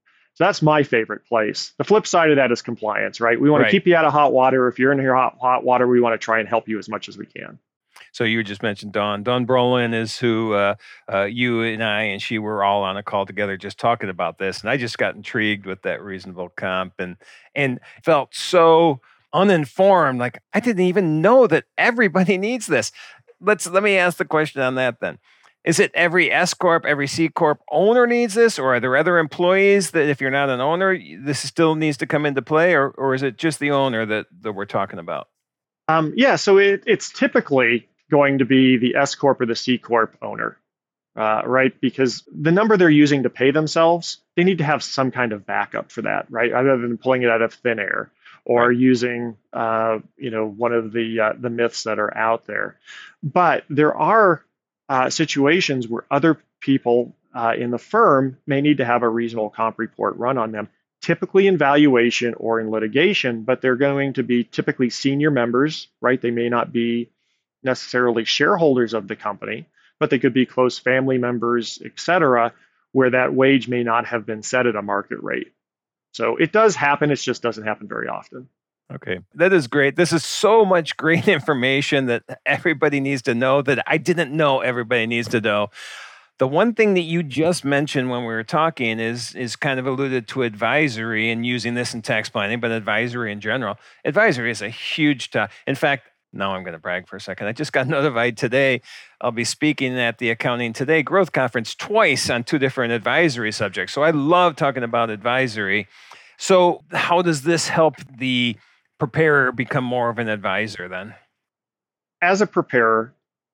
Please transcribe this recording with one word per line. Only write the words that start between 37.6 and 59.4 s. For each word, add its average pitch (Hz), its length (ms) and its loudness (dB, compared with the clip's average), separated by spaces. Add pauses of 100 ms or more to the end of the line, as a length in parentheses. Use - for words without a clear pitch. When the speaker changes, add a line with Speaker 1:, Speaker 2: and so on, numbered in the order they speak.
Speaker 1:
going 139 280 4
to 131 80 2
be 131 320 6
the 120 180 0
S 139 200 0
Corp 135 260 0
or 127 40 0
the 113 100 -2
C 123 220 -2
Corp 113 440 0
owner, 110 360 -10 (600)
uh, 110 280 0
right? 131 360 0
Because 131 420 -2 (100)
the 156 200 0
number 214 240 4
they're 175 120 6
using 147 340 6
to 120 60 -2
pay 135 220 2
themselves, 165 680 0 (180)
they 175 80 4
need 185 140 2
to 156 40 -2
have 147 180 0
some 131 300 -2
kind 120 220 -2
of 101 120 -10
backup 101 460 -6
for 110 120 -8
that, 104 260 -4
right? 120 240 -2
Other 131 240 2
than 120 200 -4
pulling 127 260 0
it 120 60 2
out 113 120 2
of 113 120 0
thin 117 260 -4
air 107 300 -6 (360)
or 120 240 4
Speaker 2:
Right. 123 80 2
Speaker 1:
using, 120 580 0 (160)
uh, 113 480 -2 (180)
you 131 120 -10
know, 110 180 -2
one 113 240 -2
of 113 220 -2
the, 113 260 -2
uh, 107 180 0
the 123 120 -6
myths 117 340 -4
that 107 160 -4
are 104 180 -4
out 113 280 0
there. 104 320 -8 (440)
But 160 480 0
there 151 240 2
are, 180 520 2 (440)
uh, 131 200 0
situations 147 760 0
where 113 240 -8
other 143 280 2 (240)
people, 123 520 2 (220)
uh, 117 220 0
in 120 140 -4
the 117 60 -2
firm 135 600 2 (100)
may 139 140 0
need 147 160 2
to 131 80 -2
have 120 180 0
a 117 60 2
reasonable 113 400 -4